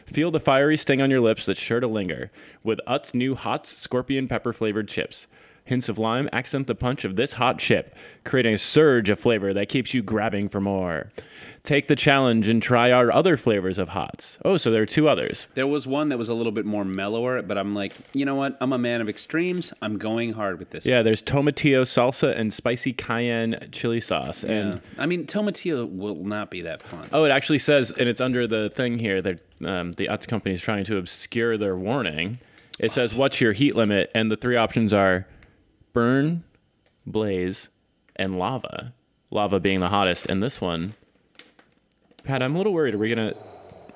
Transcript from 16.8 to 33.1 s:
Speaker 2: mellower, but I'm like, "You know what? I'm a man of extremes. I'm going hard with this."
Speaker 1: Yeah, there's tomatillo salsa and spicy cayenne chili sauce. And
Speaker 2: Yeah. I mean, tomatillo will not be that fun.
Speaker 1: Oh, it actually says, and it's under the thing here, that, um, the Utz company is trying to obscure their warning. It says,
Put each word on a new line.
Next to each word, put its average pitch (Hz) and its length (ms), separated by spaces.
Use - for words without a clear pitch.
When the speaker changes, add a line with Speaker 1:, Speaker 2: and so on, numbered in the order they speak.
Speaker 2:
mellower, 104 600
but 101 160
I'm 101 160
like, 98 180
"You 139 140
know 139 80
what? 139 260
I'm 131 140
a 127 60
man 120 220
of 107 60
extremes. 175 640
I'm 107 160
going 113 340
hard 101 240
with 87 140
this." - 120
Speaker 1:
Yeah, 123 200
there's 110 180
tomatillo 139 600
salsa 127 520
and 110 160
spicy 123 400
cayenne 117 800
chili 117 300
sauce. 71 420
And 107 300
Speaker 2:
Yeah. - 60
I - 80
mean, 175 220
tomatillo 180 580
will 92 300
not 104 240
be 90 140
that 80 180
fun. 82 320
Speaker 1:
Oh, 156 120
it 147 40
actually 139 300
says, 139 320
and 120 180
it's 120 100
under 123 280
the 107 280
thing 123 220
here, 101 240
that, 90 220
um, 87 300
the 98 140
Utz - 200
company 98 280
is 87 60
trying 101 240
to 104 120
obscure 113 580
their 101 220
warning. 98 600
It 110 120
says, 120 220